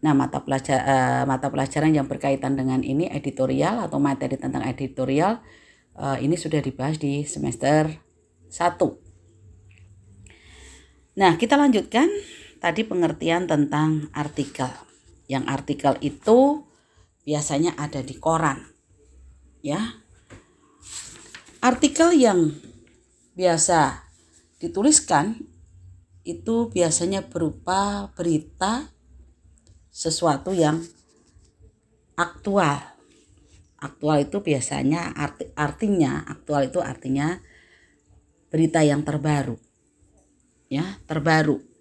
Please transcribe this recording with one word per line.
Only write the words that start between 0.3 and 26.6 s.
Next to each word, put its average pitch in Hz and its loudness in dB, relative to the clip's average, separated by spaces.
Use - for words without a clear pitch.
pelaja-, 135 0
eh, 127 2
mata 135 -2
pelajaran 143 0
yang 147 2
berkaitan 135 -2
dengan 131 -2
ini, 143 -2
editorial 143 -2
atau 156 -6
materi 135 -2
tentang 131 -6
editorial, 135 -2
eh, 135 -4
ini 160 0
sudah 156 -2
dibahas 143 -6
di 143 -4
semester 147 0
satu. - -2
Nah, 175 6
kita 240 4
lanjutkan 262 4
tadi 175 0
pengertian 170 0
tentang 151 0
artikel. 147 -6
Yang 131 -4
artikel 135 0
itu 262 4
biasanya 147 0
ada 143 -6
di 131 -14
koran, 160 -2
ya. 202 -4
Artikel 302 4
yang 180 4
biasa 170 2
dituliskan 202 0
itu 226 -2